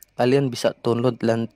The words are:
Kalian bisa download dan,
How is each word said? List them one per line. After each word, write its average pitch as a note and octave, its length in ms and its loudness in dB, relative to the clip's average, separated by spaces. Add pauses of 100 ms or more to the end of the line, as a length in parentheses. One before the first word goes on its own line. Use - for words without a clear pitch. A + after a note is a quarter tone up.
(200)
Kalian B2+ 320 2
bisa - 320 -4
download A#2+ 400 0
dan, A2+ 320 0